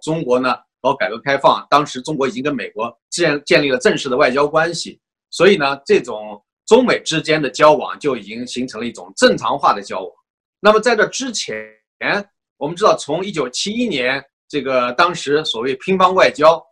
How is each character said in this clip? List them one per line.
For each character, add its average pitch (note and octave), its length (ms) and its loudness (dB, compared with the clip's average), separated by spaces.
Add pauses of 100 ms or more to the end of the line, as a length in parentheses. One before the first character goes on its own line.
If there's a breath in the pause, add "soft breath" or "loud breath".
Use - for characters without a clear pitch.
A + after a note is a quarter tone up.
中 D#3+ 200 -4
国 B2 160 0
呢 B2+ 160 0 (240)
搞 C3 140 0
改 F#2+ 160 -2
革 A2+ 100 -8
开 C#3 160 0
放， C3 320 2
当 C#3+ 160 4
时 C3+ 160 -8
中 D#3 160 -8
国 C3+ 120 0
已 A#2+ 40 -4
经 B2 120 -8
跟 D3 120 -2
美 F#2+ 140 -8
国 A2+ 260 -8 (140)
建-， D3+ 340 0
建 D#3+ 200 2
立 C#3+ 80 0
了 B2+ 80 0
正 F3+ 180 0
式 C#3+ 100 -6
的 B2+ 80 -2
外 C#3 140 4
交 C#3+ 180 2
关 D#3 240 0
系， - 300 -12 (300)
所 E3+ 160 4
以 G3+ 100 6
呢， C#3 260 -2
这 G3 160 2
种 G#2+ 400 -10 (280)
中 B3 180 6
美 C#3 160 0
之 D#3+ 180 -4
间 D#3 220 0
的 C3+ 80 -4
交 D3+ 240 4
往 G2 260 -2
就 C#3 160 -2
已 G#2+ 60 -10
经 A2 240 -12
形 B2 220 -8
成 A2 120 -12
了 A#2+ 60 -6
一 A#2+ 60 -6
种 F#2 260 -18
正 A#3+ 180 4
常 B2 220 -4
化 D3 160 2
的 G#2 80 -4
交 G2 200 -8
往。 F2+ 100 -12 (480)
那 G#3 120 6
么 G#3+ 80 4
在 A#3 160 2
这 G#3+ 120 2
之 B3+ 240 -8
前， A2 420 -10 (840)
我 C3+ 100 -6
们 E3+ 80 -8
知 F3 80 -2
道 F3 120 4
从 E3+ 300 -6
一 G#3 60 -8
九 C#3+ 180 -4
七 - 220 -6
一 A#3+ 160 -2
年 C3+ 360 -2 (240)
这 D3 140 -4
个 B2 320 0
当 F3 200 2
时 D3+ 300 -2
所 A2+ 180 -6
谓 C3+ 160 -4
乒 F#3+ 200 -2
乓 F#3 160 4
外 E3+ 180 4
交， D3+ 400 4